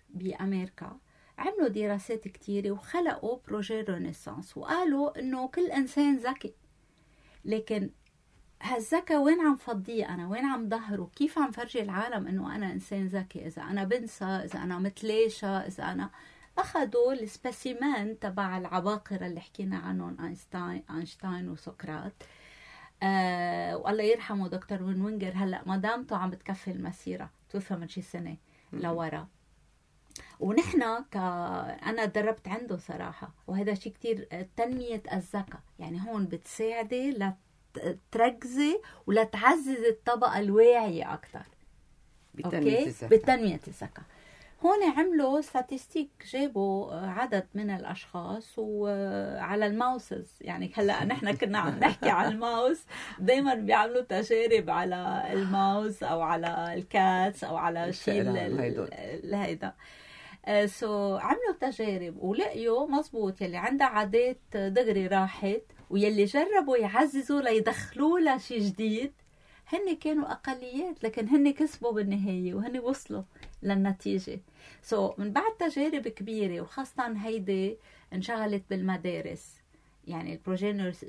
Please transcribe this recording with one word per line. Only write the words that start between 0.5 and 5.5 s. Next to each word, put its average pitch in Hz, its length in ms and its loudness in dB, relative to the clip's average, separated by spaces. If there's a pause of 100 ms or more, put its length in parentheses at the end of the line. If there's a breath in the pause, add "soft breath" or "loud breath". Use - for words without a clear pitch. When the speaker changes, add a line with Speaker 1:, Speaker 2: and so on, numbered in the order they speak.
Speaker 1:
عملوا 381 300 0
دراسات 208 600 -4
كتيرة 202 440 -4
وخلقوا 247 760 -2
بروجي 214 340 -4
رينيسانس، 175 760 -6
وقالوا 294 640 0
إنه 262 280 -4
كل 349 180 0